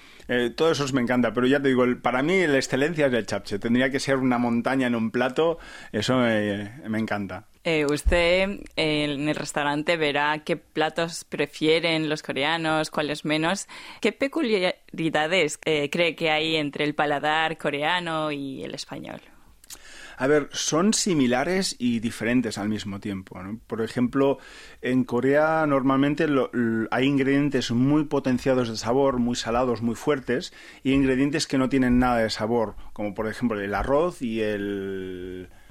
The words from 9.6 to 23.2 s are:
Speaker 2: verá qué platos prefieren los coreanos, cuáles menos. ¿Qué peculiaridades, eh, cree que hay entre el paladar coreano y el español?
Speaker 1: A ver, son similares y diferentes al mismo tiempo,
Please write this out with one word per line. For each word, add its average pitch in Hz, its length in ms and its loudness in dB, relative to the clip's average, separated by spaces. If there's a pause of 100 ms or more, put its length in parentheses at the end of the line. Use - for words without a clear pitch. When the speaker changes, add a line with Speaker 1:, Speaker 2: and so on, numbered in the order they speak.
Speaker 2:
verá 151 480 0
qué 170 120 -2
platos 160 680 -4
prefieren 156 840 0
los 151 140 -4
coreanos, 156 680 0
cuáles 147 340 -4
menos. 156 420 0 (340)
¿Qué 214 120 2
peculiaridades, 180 1500 0
eh, 147 260 0
cree 170 240 0
que 165 160 0
hay 160 260 0
entre 147 280 -2
el 147 100 -2
paladar 151 640 0
coreano 156 720 -2
y 139 320 -8
el - 120 -10
español? - 460 -12 (1000)
Speaker 1:
A 131 60 0
ver, 143 240 4
son 190 440 0
similares 156 840 2
y 120 220 0
diferentes 113 580 0
al 104 100 -4
mismo 98 300 -4
tiempo, 95 420 -8